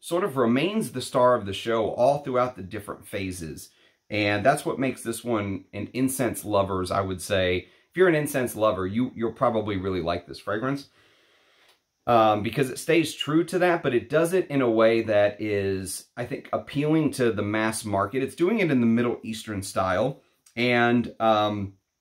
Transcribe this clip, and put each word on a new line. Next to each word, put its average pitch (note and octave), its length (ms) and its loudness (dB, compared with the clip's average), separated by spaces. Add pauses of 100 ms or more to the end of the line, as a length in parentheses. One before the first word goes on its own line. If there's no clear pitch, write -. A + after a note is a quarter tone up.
sort F3 240 -2
of C#3+ 120 -4
remains C3+ 560 2
the B2+ 100 -8
star B2 320 4
of G#2 100 -2
the G2 80 -6
show A2+ 380 -2
all C#3 280 4
throughout B2+ 360 -2
the F#2+ 80 -14
different G2+ 440 -12
phases. F2+ 640 -8 (380)
And G#2 360 0
that's C#3+ 200 2
what D#3 140 -4
makes B2+ 240 -4
this A2+ 220 -8
one, G2+ 480 -4
an G2+ 220 -8
incense C3 500 -2
lovers, F#2+ 460 0
I G2 100 0
would F#2+ 200 -4
say. F#2 480 0 (220)
If - 60 -10
you're F#3 120 6
an D#3+ 60 4
incense C#3 400 -2
lover, G#2 320 2
you, A#2 280 -2
you'll A2+ 180 -4
probably G#2+ 460 0
really F#2 240 -2
like E2+ 240 -4
this - 120 -16
fragrance, C3 500 -4 (1200)
um, A2 360 6
because B2+ 260 -2
it - 100 -10
stays D#3+ 360 0
true D#3+ 300 -2
to F3+ 160 -2
that, E3+ 220 2
but C3 120 -2
it - 160 -2
does E3 240 2
it F3 140 0
in C#3 120 0
a A#2+ 100 2
way A2+ 320 4
that G#2 380 2
is, G2 760 -4
I B2 120 -8
think, - 260 -10
appealing D3+ 600 0
to A#2 200 0
the G#2 100 -2
mass A2 440 -2
market. G2+ 360 0
It's C3+ 120 -6
doing G3+ 240 0
it F3 120 2
in B2+ 100 4
the A#2 60 4
Middle A#2 360 2
Eastern G#2+ 400 -8
style. G2 580 -2 (360)
And, A#2+ 600 2
um, G#2 560 2 (260)